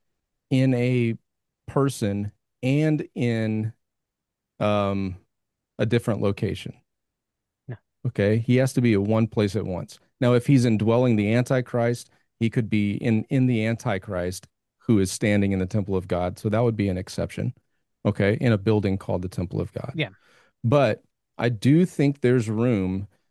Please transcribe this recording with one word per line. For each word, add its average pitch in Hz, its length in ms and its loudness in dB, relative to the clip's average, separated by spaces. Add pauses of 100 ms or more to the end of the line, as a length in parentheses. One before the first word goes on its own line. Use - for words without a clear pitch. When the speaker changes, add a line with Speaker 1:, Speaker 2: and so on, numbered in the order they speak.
(520)
Speaker 1:
in 131 240 4
a 120 400 0 (520)
person 104 640 -2 (320)
and 147 420 0 (100)
in, 110 580 -2 (880)
um, 98 580 -2 (600)
a 120 80 -2
different 113 360 0
location. 101 520 -4 (960)
Speaker 2:
No. 120 80 -12 (320)
Speaker 1:
Okay? 107 300 0
He 120 200 2
has 131 160 2
to 127 80 0
be 120 120 4
at 98 80 2
one 110 260 2
place 104 300 -2
at 98 80 -4
once. 87 340 -10 (220)
Now, 123 140 4
if 120 120 0
he's 135 160 6
indwelling 113 540 2
the 104 160 2
Antichrist, 120 760 -2 (280)
he 113 100 0
could 110 200 -2
be 104 240 0
in, 110 320 0
in 131 220 0
the 113 180 0
Antichrist 95 840 -4 (300)
who 110 220 2
is 95 120 0
standing 104 400 0
in 98 80 0
the 92 60 0
temple 95 320 -2
of 90 100 -4
God. 90 320 -4
So - 80 -6
that 107 140 0
would 117 160 0
be 101 100 0
an 92 100 -2
exception, 92 560 -6 (520)
okay, 101 340 2
in 120 140 2
a 107 40 2
building 98 400 0
called 95 260 -4
the 92 40 -6
temple 90 320 -6
of - 140 -6
God. - 200 -10
Speaker 2:
Yeah. 147 160 -4 (540)
Speaker 1:
But 123 400 2 (340)
I 117 120 0
do 135 360 4
think 143 360 -2
there's 120 280 2
room, 101 600 -2 (220)